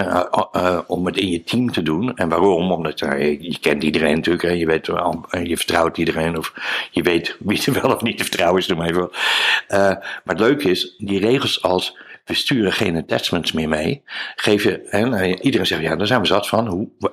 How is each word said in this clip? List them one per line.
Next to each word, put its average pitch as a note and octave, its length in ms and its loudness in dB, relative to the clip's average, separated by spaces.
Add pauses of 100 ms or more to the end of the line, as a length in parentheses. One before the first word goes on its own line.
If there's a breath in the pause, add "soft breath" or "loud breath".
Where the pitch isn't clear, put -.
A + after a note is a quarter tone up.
eh, F2+ 220 2 (300)
eh, F2+ 340 2
om F2 200 -2
het E2+ 100 -2
in G2 140 0
je E2+ 140 -2
team A#2+ 280 0
te F#2+ 100 -2
doen. E2+ 340 0
En F2 120 0
waarom? F2 440 4
Omdat, E2 280 -4
eh, C#2 180 -2 (140)
je, D2 180 -6
je - 100 -6
kent D2 220 2
iedereen D#2 320 2
natuurlijk, E2 300 0
hè. E2+ 60 2
Je F2 160 0
weet D#2+ 200 0
wel, E2+ 440 -2
eh, F2 140 -2
je E2+ 120 -2
vertrouwt E2+ 420 0
iedereen E2 400 0
of D#2 140 -8 (380 loud breath)
je F2 120 -2
weet - 360 0
wie G2+ 280 -2
er A2+ 160 0
wel C3 120 2
of - 80 -6
niet A2+ 160 -2
te - 60 -2
vertrouwen F#2 360 2
is, F2+ 60 -2
noem F2+ 120 0
maar E2 100 -2
even. F2 220 0 (580 loud breath)
Eh, G2+ 100 2
maar G2 460 0
het F2+ 160 -2
leuke A#2 300 4
is, - 280 -2
die G2+ 220 -2
regels B2 420 0
als, F2+ 340 0 (280 loud breath)
"We - 100 -6
sturen G#2 380 0
geen F#2 240 0
attachments - 560 -2
meer D#2+ 160 -2
mee," D#2 340 -2 (340 loud breath)
geef G#2 260 2
je, G2+ 260 0
hè, G#2 200 0
nou, F#2 320 0
iedereen A#2 260 2
zegt, E2 160 -2
"Ja, D#2+ 140 -2
daar F#2+ 100 0
zijn A#2+ 140 2
we F2+ 60 0
zat G2 220 0
van." A2+ 180 2
Hoe, G2+ 220 -4 (240)